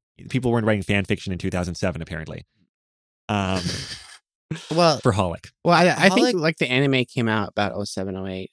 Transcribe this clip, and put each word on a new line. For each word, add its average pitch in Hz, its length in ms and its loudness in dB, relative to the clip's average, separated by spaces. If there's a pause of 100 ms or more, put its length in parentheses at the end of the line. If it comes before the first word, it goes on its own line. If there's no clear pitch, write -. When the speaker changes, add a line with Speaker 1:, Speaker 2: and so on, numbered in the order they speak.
(300)
Speaker 1:
people 123 220 0
weren't 117 140 2
writing 107 160 2
fanfiction 98 500 -2
in 87 60 -4
two 92 120 -4
thousand 90 240 -2
seven, 85 260 -4
apparently. 80 460 -12 (840)
Um, 95 320 0 (240)
Speaker 2:
<laughs> - 180 -14 (680)
Speaker 3:
Well, 160 280 4
Speaker 1:
for 123 140 2
Holic. 92 380 -4 (140)
Speaker 2:
Well, 170 100 4
I, 170 200 4 (120)
I - 40 6
think, 196 160 4 (100)
Speaker 3:
Holic 170 40 -2
Speaker 2:
like, 156 180 -2
the 143 120 0
anime 131 360 4
came 117 220 0
out 110 200 0
about 101 260 -2
oh 101 100 -4
seven, 98 320 -6
oh 95 100 -6
eight. 95 260 -8